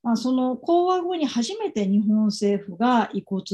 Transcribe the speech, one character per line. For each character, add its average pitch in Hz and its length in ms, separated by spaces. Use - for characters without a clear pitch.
ま 233 120
あ、 220 40
そ 247 140
の 254 260
講 349 300
和 370 160
後 359 120
に 311 120
初 240 280
め 427 160
て 208 160
日 202 200
本 214 180
政 202 380
府 190 120
が 233 380
遺 196 100
骨 190 200